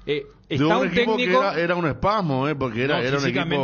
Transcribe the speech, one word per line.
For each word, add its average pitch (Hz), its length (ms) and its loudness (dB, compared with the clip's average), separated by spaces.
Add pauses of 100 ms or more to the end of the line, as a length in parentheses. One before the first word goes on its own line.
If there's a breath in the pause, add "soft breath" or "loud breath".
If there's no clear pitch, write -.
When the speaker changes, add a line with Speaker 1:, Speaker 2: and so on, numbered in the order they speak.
Speaker 1:
eh, 143 180 -4 (240)
Speaker 2:
De 170 80 -4
Speaker 1:
está 156 220 2
Speaker 2:
un 262 40 2
Speaker 1:
un 254 60 0
Speaker 2:
equipo 226 280 0
que 247 80 0
Speaker 1:
técnico - 180 2
Speaker 2:
era, 190 180 0
era 170 160 0
un 175 100 -2
espasmo, 147 640 0
eh, 156 60 -2
porque 127 300 -2
era, 147 140 0
Speaker 1:
No, 120 40 -2
Speaker 2:
era 135 140 0
un 143 60 -2
Speaker 1:
físicamente 135 420 0